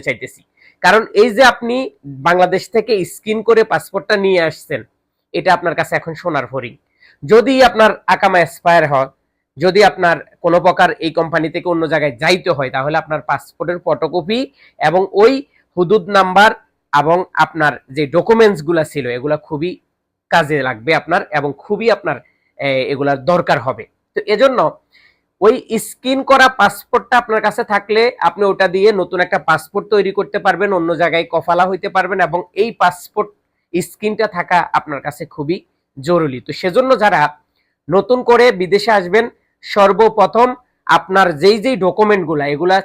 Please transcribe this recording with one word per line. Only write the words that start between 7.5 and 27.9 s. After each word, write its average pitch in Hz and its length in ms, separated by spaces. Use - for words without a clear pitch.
আপনার 220 280
আকামা 190 320
এক্সপায়ার 170 520
হয়, 135 180
যদি 180 260
আপনার 175 340
কোনো 170 240
প্রকার 180 240
এই 160 120
কোম্পানি 165 380
থেকে 160 200
অন্য 165 140
জায়গায় 147 300
যাইতে 180 340
হয়, 131 180
তাহলে 143 220
আপনার 151 320
পাসপোর্টের 165 560
ফটোকপি 165 540
এবং 160 220
ওই 226 200
হুদুদ 180 320
নাম্বার 196 420
এবং 147 240
আপনার 151 280
যে 151 120
ডকুমেন্টসগুলা 170 760
ছিল, 143 220
এগুলা 147 200
খুবই 160 340
কাজে 156 320
লাগবে 123 320
আপনার 160 260
এবং 147 260
খুবই 208 340
আপনার, 160 260
এ, 139 100
এগুলার 139 340
দরকার 170 340
হবে। 113 240
তো - 40
এজন্য 247 260
ওই 233 120
স্ক্যান - 440
করা 262 240
পাসপোর্টটা - 580
আপনার 220 240
কাছে 214 220
থাকলে 208 380